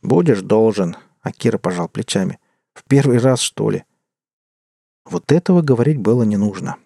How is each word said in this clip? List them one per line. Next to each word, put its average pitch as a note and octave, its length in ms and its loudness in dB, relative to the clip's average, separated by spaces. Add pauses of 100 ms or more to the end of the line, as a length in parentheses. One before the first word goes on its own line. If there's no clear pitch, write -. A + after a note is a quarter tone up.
«Будешь D3+ 400 2
должен», G2 540 0 (260)
Акира A2+ 360 -4
пожал F2 320 -6
плечами. F#2+ 500 -6 (340)
«В - 120 -20
первый C3+ 320 2
раз, B2+ 240 0
что - 280 -4
ли?» G2+ 140 -6 (1200)
Вот - 300 -2
этого F3 280 2
говорить C#3 360 0
было A#2 260 0
не G#2+ 140 0
нужно. G2+ 480 -4